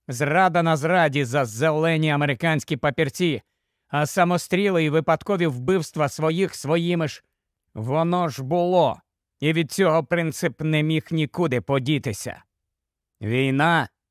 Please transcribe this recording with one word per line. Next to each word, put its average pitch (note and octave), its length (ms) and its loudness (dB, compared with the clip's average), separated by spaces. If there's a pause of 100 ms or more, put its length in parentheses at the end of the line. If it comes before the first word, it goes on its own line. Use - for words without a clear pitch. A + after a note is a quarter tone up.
Зрада D#3+ 560 2
на E3 140 2
зраді D3+ 480 2
за C3 200 0
зелені D#3 640 0
американські D3 680 0
папірці, D3+ 640 -2 (460)
а D3 180 0
самостріли F3+ 760 0
і D3+ 60 0
випадкові E3 580 0
вбивства D3 640 -2
своїх E3 460 -2
своїми E3+ 520 0
ж. - 160 -12 (500)
Воно E3 560 -2
ж C3+ 140 -8
було, F3 580 2 (380)
і D#3 140 0
від D#3+ 180 -2
цього E3 320 2
принцип D#3+ 580 -4
не D#3 220 0
міг D#3 280 0
нікуди D#3 500 0
подітися. C3 840 -4 (800)
Війна, — C3+ 680 0 (220)